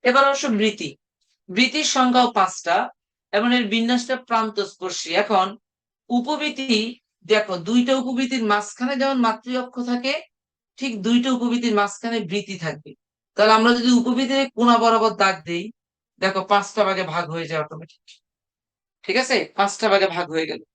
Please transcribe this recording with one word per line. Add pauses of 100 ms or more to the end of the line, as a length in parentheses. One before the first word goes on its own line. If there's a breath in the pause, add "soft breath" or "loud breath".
এবার
অবশ্য (140)
বৃত্তি, (580)
বৃত্তির
সংখ্যাও (100)
পাঁচটা (600)
এবং (100)
এর
বিন্যাসটা (140)
প্রান্তস্পর্শী। (120)
এখন (640)
উপবৃত্তি (520)
দেখো, (140)
দুইটা (100)
উপবৃত্তির
মাঝখানে
যেমন
মাতৃ (100)
অক্ষ (140)
থাকে, (680)
ঠিক (140)
দুইটা
উপবৃত্তির
মাঝখানে (120)
বৃত্তি
থাকবে। (460)
তাহলে
আমরা
যদি (100)
উপবৃত্তির
কোণা
বরাবর (100)
দাগ (120)
দেই, (560)
দেখো (120)
পাঁচটা
ভাগে
ভাগ (100)
হয়ে
যায়
অটোমেটিক, (1040)
ঠিক
আছে, (220)
পাঁচটা
ভাগে
ভাগ
হয়ে
গেল। (140)